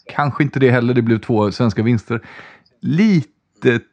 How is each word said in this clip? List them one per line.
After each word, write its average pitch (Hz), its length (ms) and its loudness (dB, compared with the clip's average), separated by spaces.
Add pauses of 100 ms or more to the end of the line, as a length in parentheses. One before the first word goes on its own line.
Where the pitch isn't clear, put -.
kanske 147 360 -4
inte - 180 -2
det 131 100 4
heller. 123 240 0
Det 123 80 2
blev 113 160 0
två 104 340 -2
svenska 113 300 -2
vinster. 117 380 -2 (600)
Lite 147 1000 0 (120)